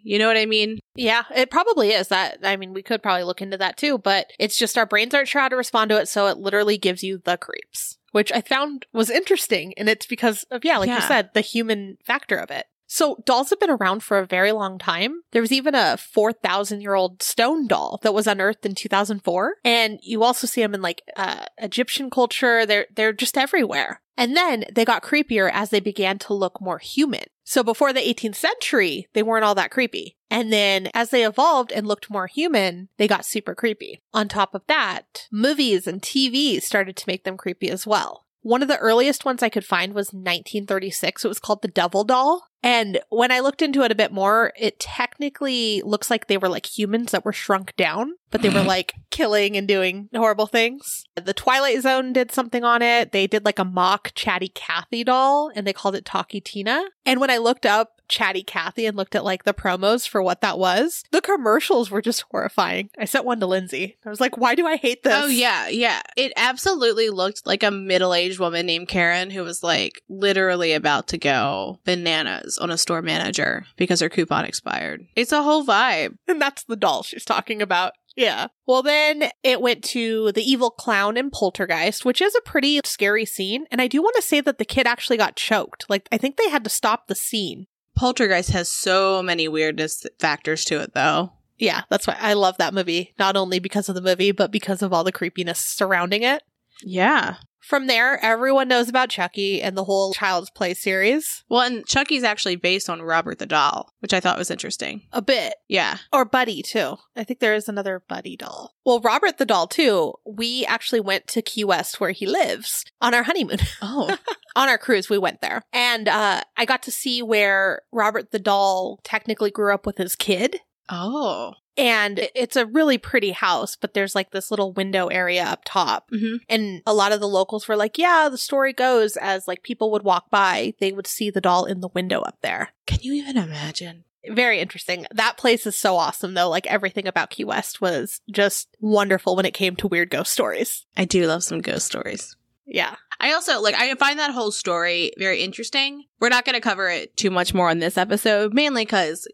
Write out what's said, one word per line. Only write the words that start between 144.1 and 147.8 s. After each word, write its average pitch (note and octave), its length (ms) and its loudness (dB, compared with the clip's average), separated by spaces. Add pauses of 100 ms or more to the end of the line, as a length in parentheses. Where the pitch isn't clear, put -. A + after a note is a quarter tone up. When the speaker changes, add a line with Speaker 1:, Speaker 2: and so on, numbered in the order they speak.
Speaker 1:
that D4 120 -2
whole A#3 200 -2
story F3 640 -2
very F#3+ 240 0
interesting. C4+ 640 -4 (140)
We're A#3 100 2
not B3 160 2
gonna B3 160 0
cover G3 280 0
it - 260 -6
too G3+ 140 0
much F3+ 240 0
more F3+ 160 4
on E3 100 2
this E3+ 180 0